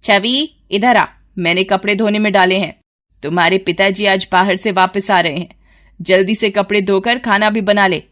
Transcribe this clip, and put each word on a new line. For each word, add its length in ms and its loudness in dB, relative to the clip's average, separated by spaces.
छवि, 540 -2
इधर 260 2
आ, 100 2
मैंने 260 0
कपड़े 300 -2
धोने 240 0
में 140 0
डाले 240 2
हैं। 240 -6
तुम्हारे 360 0
पिताजी 480 -2
आज 260 0
बाहर 240 2
से 160 -4
वापस 380 0
आ 100 4
रहे 160 -2
हैं, 120 -8
जल्दी 340 2
से 160 -2
कपड़े 300 -2
धोकर 380 0
खाना 320 0
भी 100 -2
बना 260 2
ले। 260 -2